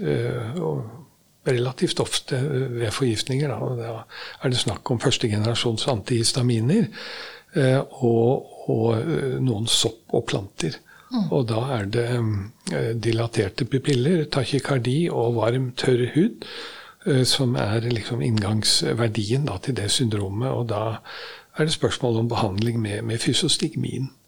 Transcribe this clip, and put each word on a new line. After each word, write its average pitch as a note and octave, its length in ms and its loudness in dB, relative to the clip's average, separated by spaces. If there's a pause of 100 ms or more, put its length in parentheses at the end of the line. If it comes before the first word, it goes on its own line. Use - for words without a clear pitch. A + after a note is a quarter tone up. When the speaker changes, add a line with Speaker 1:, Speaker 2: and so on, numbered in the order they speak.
Speaker 1:
eh, B2 560 -2
og D3 880 -8
relativt C3 560 0
ofte, - 380 -2
eh, C3+ 260 0 (140)
ved A2+ 120 0
forgiftninger, C3 640 0
da. G#2 80 -6
Og B2+ 160 -2
da A2+ 140 -6 (500)
er C3 100 2
det A#2+ 80 0
snakk - 320 -2
om A#2 80 2
første A#2+ 300 2
generasjons A2 580 0
antihistaminer, B2 1000 2 (640)
eh, C3+ 260 4
og, A#2 680 2 (160)
og, A2+ 320 2
eh, C3 400 -2
noen A#2+ 320 0
sopp - 480 0
og A#2+ 160 0
planter. B2 480 -4 (300)
Speaker 2:
Mm. G#3+ 180 0
Speaker 1:
Og C#3+ 180 2
da A2 140 0 (160)
er G2+ 80 -2
det, A#2 240 -2 (640)
eh, C3 240 -2
dilaterte A2+ 720 0
pupiller, D3 560 2
tachykardi C3 720 0 (100)
og A#2+ 300 0
varm, B2 400 0
tørr B2 300 2 (100)
hud, G3+ 300 2 (580)
eh, C3 180 4
som B2 320 2
er A2+ 300 0
liksom A#2 400 -2
inngangsverdien A2 1200 2
da F#2 140 -4
til B2 160 -4
det G2+ 160 -2
syndromet. G#2+ 580 0
Og A#2+ 220 -2
da G#2+ 240 -2 (600)
er D#3 80 2
det D#3 80 0
spørsmål A#2 460 2
om A#2 100 2
behandling A2+ 520 0
med, G#2 220 -4
med A2+ 180 -2
fysostigmin, C3 880 0 (180)